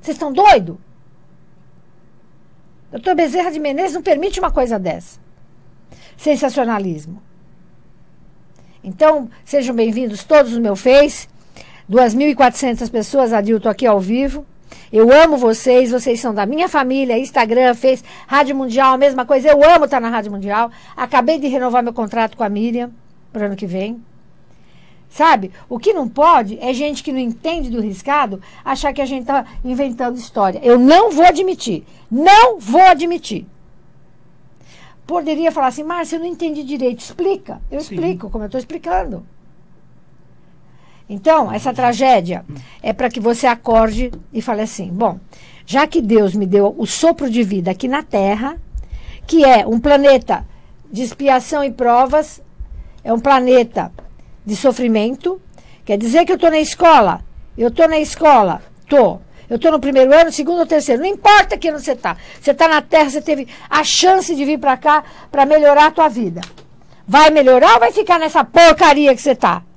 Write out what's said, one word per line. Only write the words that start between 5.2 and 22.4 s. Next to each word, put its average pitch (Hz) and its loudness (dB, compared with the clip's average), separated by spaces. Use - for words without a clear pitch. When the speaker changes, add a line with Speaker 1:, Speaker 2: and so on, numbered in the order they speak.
Speaker 1:
Sensacionalismo. 214 -4
Então, 247 0
sejam 262 -4
bem-vindos 226 -4
todos 285 2
no 233 -4
meu 208 -2
Face. 277 2
Duas 233 2
mil 277 0
e 285 0
quatrocentas 240 0
pessoas, 226 -2
Adil, 214 0
tô 226 -4
aqui 214 -4
ao 208 2
vivo. 262 -4
Eu 226 6
amo 302 6
vocês, 247 0
vocês 247 -4
são 233 -6
da 202 -4
minha 311 -4
família, 262 -2
Instagram, 247 0
Face, 262 -2
Rádio 277 0
Mundial, 262 0
a 254 -2
mesma 262 0
coisa. 269 0
Eu 294 6
amo 320 6
tá 262 -2
na 226 -6
Rádio 214 -6
Mundial. 202 -4
Acabei 254 0
de 277 -6
renovar 247 -2
meu 233 -6
contrato 226 -6
com 240 -6